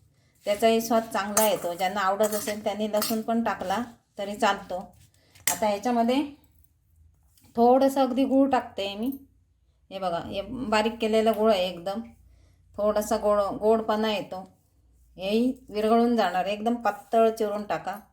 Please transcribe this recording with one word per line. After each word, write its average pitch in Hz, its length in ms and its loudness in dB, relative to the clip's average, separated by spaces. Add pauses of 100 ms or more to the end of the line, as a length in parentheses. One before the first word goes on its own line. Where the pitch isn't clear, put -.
(440)
त्याचाही 226 360 2
स्वाद 226 220 0
चांगला 208 460 2
येतो. 175 260 -2
ज्यांना 190 260 -2
आवडत 202 340 2
असेल 208 300 -6
त्यांनी 208 280 -4
लसूण 220 300 -2
पण 226 220 -2
टाकला 190 340 -4 (400)
तरी 208 160 -8
चालतो. 196 600 -2 (560)
आता - 180 -2
ह्याच्यामध्ये 233 540 0 (1300)
थोडंसं 269 440 6
अगदी 262 240 2
गूळ 269 260 4
टाकते 202 440 -2
मी. 226 160 -6 (800)
हे 190 80 -12
बघा, 180 200 -2
हे 196 240 -8
बारीक 220 580 -2
केलेलं 220 360 2
गूळ 220 160 4
आहे 185 160 0
एकदम. 185 320 -8 (760)
थोडासा 214 400 0
गोड, 208 240 2
गोडपणा 220 720 0
येतो. 185 440 -8 (600)
हेही 220 360 0 (160)
विरघळून 226 480 2
जाणार, 185 280 0
एकदम 214 300 -2
पातळ 226 560 0
चिरून 208 320 -4
टाका 185 340 -8 (160)